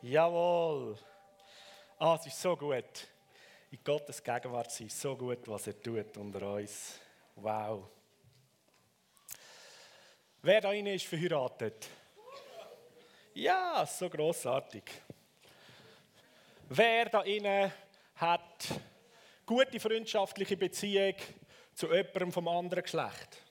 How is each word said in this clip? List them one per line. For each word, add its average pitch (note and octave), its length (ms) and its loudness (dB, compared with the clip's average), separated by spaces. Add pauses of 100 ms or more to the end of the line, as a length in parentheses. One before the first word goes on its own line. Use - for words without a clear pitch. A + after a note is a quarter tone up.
Jawohl. D#3+ 920 2 (1000)
Ah, D#3+ 220 4
es D#3+ 60 -14
ist - 140 -10
so F3 160 2
gut. C3+ 520 -4 (640)
In C3 120 -16
Gottes D3 400 -2
Gegenwart B2 480 -2
sein, A2 180 -10
so C3+ 280 -4
gut, B2 300 -4
was G#2 200 -6
er G#2 160 -10
tut A2+ 340 -4
unter G2+ 380 -6
uns. - 460 -8 (340)
Wow. G#2+ 540 -4 (2500)
Wer G#3 200 6
da G3+ 120 0
innen G3+ 220 -2
ist F#3 120 -4
verheiratet? D3 800 -2 (1500)
Ja, F4 520 2
so - 220 -4
grossartig. C#3 760 -2 (1800)
Wer A3+ 380 6
da G#3+ 160 2
innen G3 500 2 (420)
hat - 540 -2 (760)
gute B3 360 2
freundschaftliche G#3 760 2
Beziehung G3 600 2 (580)
zu - 180 0
jemandem F#3 380 2
vom E3+ 160 -2
anderen F3 380 0
Geschlecht? - 680 -6